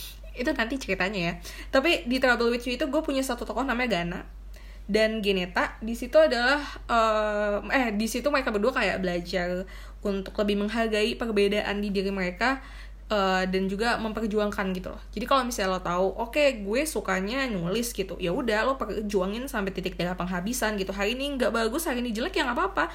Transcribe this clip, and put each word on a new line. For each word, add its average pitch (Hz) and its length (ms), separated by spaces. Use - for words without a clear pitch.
Itu 247 160
nanti 247 320
ceritanya 190 400
ya. 170 120
Tapi 277 400
di 254 80
Trouble 240 320
With 240 160
You 247 80
itu 285 160
gue 302 160
punya 269 160
satu 240 240
tokoh 220 160
namanya 240 400
Gana 175 240
dan 220 320
Geneta. 196 560
Di 226 160
situ 247 240
adalah, 254 400
em, 208 800
eh, 254 240
di 220 160
situ 254 240
mereka 269 160
berdua 214 240
kayak 208 240
belajar 180 720
untuk 196 320
lebih 208 320
menghargai 220 480
perbedaan 208 720
di 202 80
diri 196 160
mereka, 196 560
eh, 190 320
dan 190 240
juga 208 320
memperjuangkan 208 720
gitu 180 160
loh. - 100
Jadi 214 160
kalau 262 160
misalnya 190 320
lo 180 80
tahu, 180 200
"Oke, 233 480
gue 226 220
sukanya 202 580
nulis," 208 480
gitu, 180 240
ya 180 160
udah, 220 320
lo 269 140
perjuangin 208 640
sampai 202 240
titik 185 260
darah 180 220
penghabisan 196 640
gitu. 190 140
Hari 202 180
ini 277 240
nggak 220 160
bagus, 226 320
hari 247 160
ini 247 80
jelek, 269 320
ya 277 80
nggak 240 80
apa-apa. 359 380